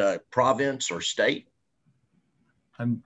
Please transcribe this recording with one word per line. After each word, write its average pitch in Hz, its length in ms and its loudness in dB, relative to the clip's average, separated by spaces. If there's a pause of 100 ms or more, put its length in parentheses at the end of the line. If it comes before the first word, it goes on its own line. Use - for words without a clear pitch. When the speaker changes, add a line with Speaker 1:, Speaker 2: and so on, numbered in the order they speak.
Speaker 1:
uh, 98 180 2 (120)
province 131 600 0
or 85 100 -6
state? - 480 -2 (1300)
Speaker 2:
I'm 120 280 -2